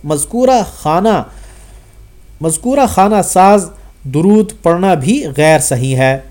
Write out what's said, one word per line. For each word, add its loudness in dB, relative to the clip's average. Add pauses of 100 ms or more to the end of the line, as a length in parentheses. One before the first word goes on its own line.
مذکورہ 0 (140)
خانہ، 0 (1160)
مذکورہ -2
خانہ 0 (100)
ساز 2 (360)
درود 0 (100)
پڑھنا 0
بھی -2 (120)
غیر 2
صحیح -2
ہے۔ 0 (120)